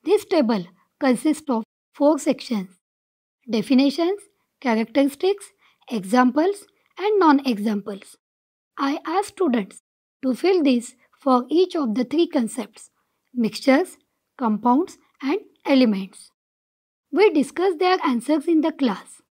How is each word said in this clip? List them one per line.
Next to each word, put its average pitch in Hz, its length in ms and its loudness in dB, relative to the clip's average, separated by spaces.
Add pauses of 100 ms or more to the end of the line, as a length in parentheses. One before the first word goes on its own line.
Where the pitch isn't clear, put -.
This 381 200 2
table 233 400 0 (340)
consists 277 520 0
of 226 140 -2 (280)
four 294 260 2
sections: 220 520 -4 (760)
definitions, 277 720 0 (380)
characteristics, 277 920 -2 (400)
examples, 254 720 0 (340)
and 415 200 0
non-examples. 220 1000 0 (600)
I 277 260 -2
ask 370 240 -2
students 247 540 -2 (400)
to 262 120 -2
fill 349 280 2
this 247 320 0 (260)
for 254 300 2
each 359 260 0
of 254 180 -2
the 247 100 -2
three 330 220 0
concepts: - 640 -6 (440)
mixtures, 262 640 0 (400)
compounds, 247 580 0 (240)
and 311 200 -4 (260)
elements. 220 640 0 (840)
We 381 180 4
discussed 339 480 -2
their 370 200 2 (140)
answers 277 340 -2
in 320 160 2
the 320 100 -2
class. 247 480 -4 (100)